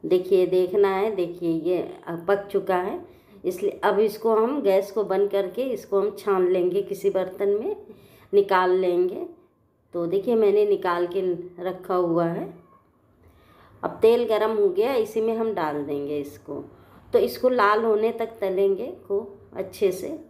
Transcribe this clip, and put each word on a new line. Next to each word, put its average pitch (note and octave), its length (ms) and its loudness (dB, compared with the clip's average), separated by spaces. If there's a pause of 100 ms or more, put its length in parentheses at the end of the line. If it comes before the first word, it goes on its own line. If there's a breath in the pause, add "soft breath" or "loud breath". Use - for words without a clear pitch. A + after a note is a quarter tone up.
देखिए, F#3 440 4
देखना F#3 420 2
है, G3 260 0
देखिए E3+ 360 -4
ये E3 300 0 (260)
अब E3+ 200 -8
पक G3+ 200 0
चुका F#3+ 300 -2
है, G#3 220 -4 (460 loud breath)
इसलिए F#3 380 -4
अब G3 160 2
इसको A3 360 2
हम B3 260 0
गैस G3 300 2
को G#3+ 140 -2
बंद F#3+ 260 2
करके G3 320 -2
इसको A3+ 360 -2
हम G#3 180 -2
छान F#3+ 300 2
लेंगे, F3+ 360 2
किसी G3 280 -2
बर्तन F#3+ 400 -2
में B3 240 -2 (580 loud breath)
निकाल F#3+ 380 4
लेंगे। F#3 540 0 (680)
तो E3+ 140 -4
देखिए, G3 280 0
मैंने G#3 320 4
निकाल F3+ 400 0
के F#3 140 -4 (420)
रखा F3+ 320 -4
हुआ E3+ 320 2
है। G#3 260 -6 (1300 soft breath)
अब F3 180 -4
तेल A#3 260 6
गरम A3 300 0
हो G3+ 120 4
गया, G#3+ 260 0
इसी A3 260 -2
में A3+ 140 0
हम A3+ 180 -2
डाल D3+ 300 -2
देंगे C#3+ 360 -4
इसको। C#3+ 440 -10 (500 loud breath)
तो A#3+ 60 6
इसको - 300 2
लाल G#3+ 340 4
होने A3 300 2
तक A3+ 260 -6
तलेंगे G3 480 0 (200)
खूब - 480 -6
अच्छे F#3+ 360 -2
से - 180 -8 (200)